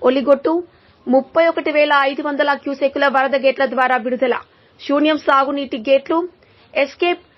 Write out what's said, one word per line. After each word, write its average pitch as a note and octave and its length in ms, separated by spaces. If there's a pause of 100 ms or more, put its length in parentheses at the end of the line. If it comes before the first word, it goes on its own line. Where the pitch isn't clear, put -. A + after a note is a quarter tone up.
ఒలిగొట్టు, C4+ 520 (520)
ముప్పై C4 460
ఒకటి D#4 260
వేల D4 160 (160)
ఐదు C#4+ 180
వందల C#4+ 240 (120)
క్యూసెక్కుల C#4 520
వరద C4+ 300
గేట్ల B3+ 260
ద్వారా B3+ 320
విడుదల, B3 320 (440)
శూన్యం D4 480
సాగునీటి C#4 600
గేట్లు, D#4+ 320 (540)
ఎస్కేప్ F4 500 (140)